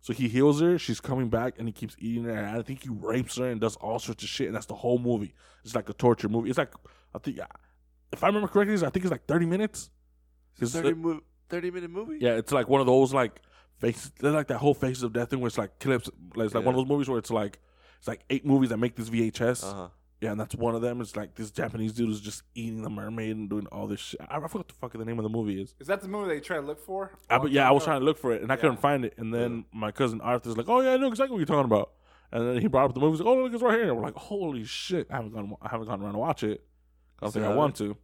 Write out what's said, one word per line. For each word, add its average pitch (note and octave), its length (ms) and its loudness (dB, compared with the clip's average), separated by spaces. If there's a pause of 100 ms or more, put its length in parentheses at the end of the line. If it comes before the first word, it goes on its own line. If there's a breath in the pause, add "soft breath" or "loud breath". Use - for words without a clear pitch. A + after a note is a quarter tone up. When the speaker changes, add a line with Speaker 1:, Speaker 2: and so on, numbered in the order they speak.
Speaker 1:
So - 120 -4
he B2 140 0
heals C#3 340 6
her, F3 180 4
she's - 200 -4
coming B2+ 300 -2
back, A#2 300 0
and A#2 80 -4
he A2 40 -6
keeps G#2+ 280 -10
eating A#2 260 -4
her. A#2 60 -4
And G#2 260 -4
I A#2+ 60 -4
think C3+ 200 -10
he C3 60 -12
rapes A#2 480 -2
her B2+ 120 -2
and A2+ 120 -4
does A2 160 0
all A2+ 220 -4
sorts - 240 -8
of G#2 60 -8
shit, B2+ 180 -2
and G2 80 -4
that's - 100 -6
the - 100 -10
whole B2 220 2
movie. A#2+ 360 0 (300 soft breath)
It's A2 120 -8
like A2 140 -2
a G#2 40 -6
torture A#2+ 340 4
movie. A2+ 220 0
It's B2 80 0
like, D#3 160 -2 (400 soft breath)
I - 60 -10
think, - 200 -8 (720)
if - 120 -6
I E3 40 6
remember G3+ 200 2
correctly, G3+ 280 4
I E3+ 140 2
think F#3 160 -2
it's F3+ 60 2
like C3 160 -6
thirty E3+ 180 4
minutes. F#3+ 460 -2 (640)
Speaker 2:
It's - 60 -6
a B2 40 0
Speaker 1:
It's, A#2+ 80 -2
Speaker 2:
thirty D#3+ 180 2
Speaker 1:
uh, E3 40 0
Speaker 2:
mo-, D#3+ 260 -4 (280)
thirty F3 220 -4
minute F3 200 -10
movie? A3+ 280 -8
Speaker 1:
Yeah, A#2+ 160 4
it's A2+ 160 -4
like B2+ 160 2
one C3+ 140 4
of B2+ 60 4
those, C3 260 6
like, B2 280 0 (360 soft breath)
faces, - 420 -2
they're D3 120 2
like D3+ 160 0
that B2 100 -2
whole C#3 160 4
Faces C3 300 -2
of A2+ 100 -2
Death A#2+ 160 0
thing C3+ 100 -2
where B2 80 0
it's A2 100 -4
like G2+ 220 -4
clips. C3 300 0 (260)
Like, A2 120 0
it's G#2 80 -2
like A2 100 2
one B2+ 80 4
of B2+ 60 2
Speaker 2:
Yeah. C3 40 2
Speaker 1:
those C3 60 -4
movies C#3+ 180 2
where B2+ 120 0
it's - 120 -8
like, G#2+ 280 -2 (400 soft breath)
it's - 80 -10
like A#2 240 -10
eight C3+ 140 -2
movies C3+ 240 6
that A2+ 80 -2
make A#2 180 0
this A2+ 120 -8
V A2+ 200 0
H G#2+ 120 -6
S. B2 240 0
Speaker 2:
Uh-huh. F#2+ 240 -8 (320)
Speaker 1:
Yeah, A2 140 -4
and G#2 60 -6
that's G#2+ 140 -6
one A#2 220 0
of A2+ 80 -2
them. A#2+ 180 -2
It's A2 140 -10
like G#2 180 -8
this A2 160 -10
Japanese A2 440 -4
dude A2+ 180 0
is G#2+ 100 -4
just G#2 220 -12 (100)
eating A2+ 300 -8
the G#2 80 -6
mermaid A2 440 -6
and G#2+ 140 -8
doing G#2 220 -4
all G#2 160 -8
this G#2 120 -4
shit. - 300 -12
I, C#3+ 80 -6
I D#3 100 -8
forgot F3 200 -8
the - 80 -20
fuck B2 180 -10
the A2+ 100 -8
name A#2 140 -6
of A2+ 60 -2
the G#2+ 60 0
movie G#2+ 300 -2
is. G2 200 -10
Speaker 3:
Is C3+ 80 -16
that G3 140 0
the F#3+ 60 -12
movie G3+ 200 -4
that E3 80 -2
you C#3+ 60 -6
try E3+ 160 -4
to D3 40 -4
look D3 180 -8
for? F#3+ 380 -10 (100)
Speaker 1:
I, A#2+ 120 4
but C#3+ 100 0
yeah, C3+ 180 6
I B2+ 40 8
was C#3 100 8
Speaker 3:
Oh, C#3 40 -2
Speaker 1:
trying D3 160 0
to B2+ 40 2
look D3+ 140 2
for B2 120 0
it, A2 120 -2
and A2+ 80 -2
I - 40 4
Speaker 3:
yeah. - 60 -4
Speaker 1:
couldn't C3+ 160 4
find C#3+ 260 2
it. A2+ 140 -6
And A2+ 160 -6
then A#2 400 -2
Speaker 2:
Yeah. A2 60 -10
Speaker 1:
my G#2+ 120 -2
cousin A2+ 300 0
Arthur's A#2+ 360 0
like, A#2+ 120 -4
"Oh B3 120 6
yeah, C4 100 4
I B3+ 60 4
know C4+ 100 4
exactly C4 260 0
what G#3+ 60 -2
you're D3+ 80 0
talking C#3+ 180 4
about." G#2+ 280 4 (380 soft breath)
And A#2 160 0
then B2 140 0
he A3 60 2
brought C#3 180 6
up B2+ 80 2
the B2 60 -4
movie. D#3 180 6
He's D#3 40 -2
like, A3+ 140 6
"Oh, C4 60 4
look, B3+ 100 -2
it's A#3 120 -2
right A#3 160 6
here." A3+ 80 2
And B2 100 0
we're A2+ 60 -4
like, D3+ 120 -6
"Holy E3 480 -6
shit!" - 460 -4
I - 60 -8
haven't A2+ 180 -6
gone, G#2 260 -8
I G#2+ 100 -8
haven't A2+ 180 -6
gone G2+ 160 -6
around G2+ 100 -6
to G#2 60 -4
watch - 240 0
it. G#2+ 200 -2 (560)
I - 60 -6
don't G#2+ 60 -2
Speaker 2:
Still A2 100 -2
Speaker 1:
think G#2+ 40 0
I - 40 0
Speaker 2:
have G#2+ 80 4
Speaker 1:
want C#3+ 240 2
Speaker 2:
it? - 40 -2
Speaker 1:
to. G#2 180 -6